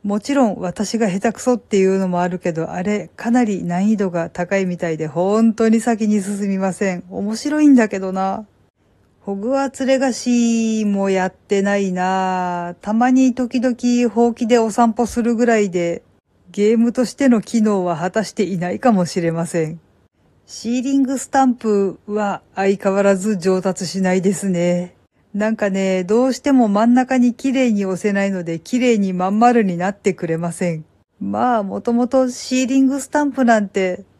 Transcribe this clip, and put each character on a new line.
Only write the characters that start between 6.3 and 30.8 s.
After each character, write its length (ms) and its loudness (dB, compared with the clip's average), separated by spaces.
み 100 -2
ま 140 -2
せ 240 -4
ん。 120 -12
面 280 -6
白 240 -4
い 80 6
ん 80 8
だ 120 6
け 120 -6
ど 120 -6
な。 320 -4
ホ 160 -8
グ 140 -4
ワ 160 0
ー 40 -4
ツ 160 -6
レ 140 2
ガ 120 0
シ 680 0
ー 40 0
も 240 0
や 160 0
っ 60 -6
て 300 -2
な 140 0
い 160 -2
な。 880 -2
た 120 -6
ま 200 4
に 220 4
時 260 -4
々 520 0
ほ 160 4
う 60 -2
き 140 -4
で 100 4
お 140 0
散 220 2
歩 120 0
す 160 -4
る 140 0
ぐ 100 2
ら 120 4
い 120 0
で、 320 -4
ゲ 240 2
ー 40 2
ム 140 2
と 120 0
し 100 -6
て 140 2
の 120 4
機 220 -2
能 220 2
は 120 -2
果 140 -4
た 140 -2
し 80 -12
て 100 -4
い 160 -2
な 140 -4
い 80 -8
か 100 4
も 160 2
し 140 -4
れ 100 0
ま 160 -4
せ 220 -2
ん。 100 -12
シ 260 -4
ー 20 -8
リ 160 0
ン 40 4
グ 160 -2
ス 100 -10
タ 180 4
ン 80 2
プ 520 0
は 360 -4
相 240 0
変 140 0
わ 100 2
ら 140 4
ず 220 -2
上 240 0
達 240 -4
し 160 -4
な 100 2
い 80 2
で 140 2
す 160 -4
ね。 440 0
な 200 -2
ん 40 -2
か 140 -2
ね、 340 0
ど 220 2
う 80 0
し 60 -10
て 120 0
も 160 6
真 180 2
ん 80 6
中 220 2
に 160 4
綺 200 -4
麗 200 2
に 140 0
押 100 -2
せ 160 -2
な 140 0
い 40 0
の 140 -4
で、 140 -6
綺 220 -4
麗 180 2
に 160 -2
ま 160 -2
ん 80 0
丸 240 4
に 160 -2
な 120 -2
っ 60 -12
て 160 -2
く 140 -6
れ 100 -2
ま 160 -6
せ 240 -4
ん。 80 -12